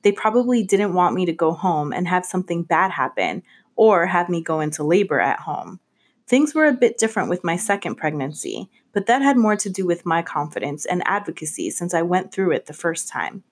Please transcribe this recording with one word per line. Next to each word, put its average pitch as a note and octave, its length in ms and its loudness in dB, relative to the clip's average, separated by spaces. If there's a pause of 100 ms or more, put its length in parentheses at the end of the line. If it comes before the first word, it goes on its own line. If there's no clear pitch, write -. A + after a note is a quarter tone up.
They G3+ 120 4
probably A#3 500 2
didn't G3 320 2
want F3+ 200 4
me F3+ 120 0
to E3 80 -2
go E3 180 2
home D#3+ 400 0
and F3 160 -4
have F3+ 160 0
something F3+ 380 -4
bad F3+ 300 2
happen G2+ 500 -4 (320)
or G3+ 320 6
have F3+ 240 0
me E3+ 120 -2
go D#3+ 180 -2
into D3+ 220 -4
labor D#3 380 2
at F#2 200 0
home. - 400 -10 (460)
Things D4 280 2
were D#4 100 4
a D4+ 80 6
bit B3 240 2
different A3 320 0
with F3+ 160 -4
my E3+ 120 0
second F3 400 -2
pregnancy, D3 720 -6 (240)
but G3+ 100 -2
that B3 160 2
had C#4 160 4
more G#3+ 200 4
to G#3 120 -4
do F#3+ 160 -4
with E3+ 220 -2
my E3+ 160 0
confidence D3 640 -6
and F3+ 180 -2
advocacy D#3+ 640 -4
since F3+ 240 -6
I E3+ 80 2
went F3+ 320 -2
through F#3+ 200 0
it C#3+ 120 -2
the - 80 -16
first - 380 -6
time. - 420 -8